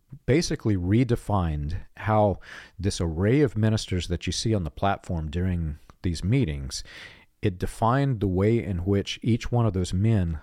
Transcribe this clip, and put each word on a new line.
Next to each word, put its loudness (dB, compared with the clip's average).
basically 2
redefined 0
how 2
this -2
array 2
of 2
ministers 0
that -4
you -2
see -2
on 0
the -6
platform -4
during -2
these -2
meetings, -2
it -2
defined 0
the 0
way 2
in -4
which -2
each 0
one 2
of 2
those -2
men 2